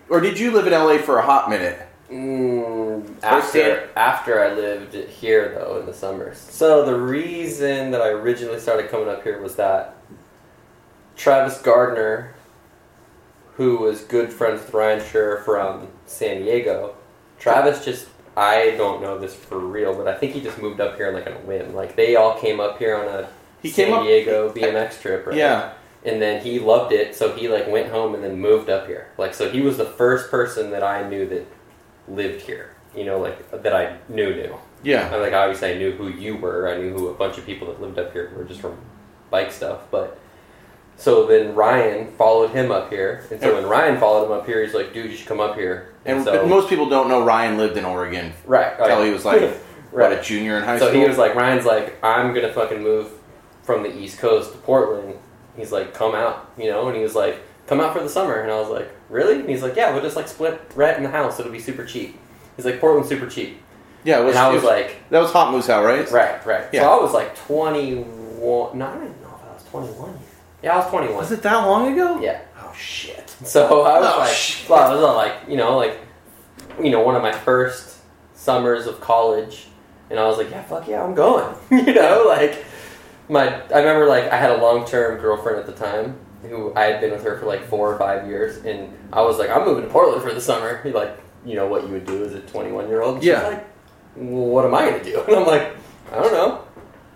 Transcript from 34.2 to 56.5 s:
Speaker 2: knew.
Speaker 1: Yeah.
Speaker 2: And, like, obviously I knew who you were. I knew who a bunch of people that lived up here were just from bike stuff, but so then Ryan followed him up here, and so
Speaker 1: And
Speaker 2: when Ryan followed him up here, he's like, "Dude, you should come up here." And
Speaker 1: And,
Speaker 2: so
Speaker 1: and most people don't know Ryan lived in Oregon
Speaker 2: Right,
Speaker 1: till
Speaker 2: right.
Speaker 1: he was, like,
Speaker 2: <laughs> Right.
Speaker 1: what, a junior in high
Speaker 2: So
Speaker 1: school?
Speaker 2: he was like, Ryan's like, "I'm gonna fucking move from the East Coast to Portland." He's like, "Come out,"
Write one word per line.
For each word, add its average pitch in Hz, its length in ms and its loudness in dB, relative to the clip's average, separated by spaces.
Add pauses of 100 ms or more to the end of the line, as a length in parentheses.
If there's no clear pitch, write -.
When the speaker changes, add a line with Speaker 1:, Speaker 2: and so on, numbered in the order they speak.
Speaker 2:
knew. - 220 -10 (260)
Speaker 1:
Yeah. 117 300 0
Speaker 2:
And, 107 80 -2
like, 101 140 -2
obviously 95 380 0
I - 20 -2
knew 95 180 -4
who 98 160 -8
you 101 280 -10
were. 90 300 -4
I 90 120 -4
knew 92 180 -6
who 92 120 -4
a 90 60 -10
bunch 98 220 -4
of 92 80 -16
people 92 240 -12
that 87 140 -12
lived 95 160 -10
up 90 160 -8
here 87 200 -10
were 90 100 -12
just 90 180 -16
from - 160 -12 (520)
bike - 220 -2
stuff, - 280 -8 (100)
but - 280 -6 (800)
so 113 300 4
then 107 280 4
Ryan 110 580 2
followed 113 380 4
him 127 220 0
up 92 180 -4
here, 95 400 -6
and 107 100 -10
so - 80 2
Speaker 1:
And 104 80 4
Speaker 2:
when 95 120 -4
Ryan 131 320 2
followed 107 240 4
him 107 80 -2
up 104 140 -4
here, 110 160 0
he's 107 120 -4
like, 104 180 -4
"Dude, 113 180 -10
you - 60 -12
should - 120 -18
come 107 120 -4
up 107 140 -2
here." 92 400 -6 (100)
And 135 120 -2
Speaker 1:
And, 135 80 -2
Speaker 2:
so 98 160 2
Speaker 1:
and 180 100 2
most 190 180 4
people 151 200 0
don't 131 200 2
know 127 140 4
Ryan 113 340 2
lived 107 200 0
in 95 80 -6
Oregon 90 480 -6 (120)
Speaker 2:
Right, - 320 2
Speaker 1:
till 113 120 2
Speaker 2:
right. 107 180 4
Speaker 1:
he 104 60 0
was, 95 120 -6
like, 107 160 6
Speaker 2:
<laughs> - 520 -6
Right. 123 180 4
Speaker 1:
what, - 20 0
a 98 80 -4
junior 107 380 -4
in 101 60 -4
high 120 140 0
Speaker 2:
So 127 100 4
Speaker 1:
school? 139 120 4
Speaker 2:
he 147 60 6
was 131 120 2
like, 117 160 4
Ryan's 123 320 2
like, - 360 0
"I'm 120 320 0
gonna 117 180 -2
fucking 107 300 -4
move 107 280 0 (520)
from 110 200 -2
the 95 120 -8
East 98 240 -14
Coast 113 340 2
to - 60 -20
Portland." 107 560 0 (420)
He's 110 140 -12
like, 95 240 -4
"Come 110 200 -2
out," 113 440 -4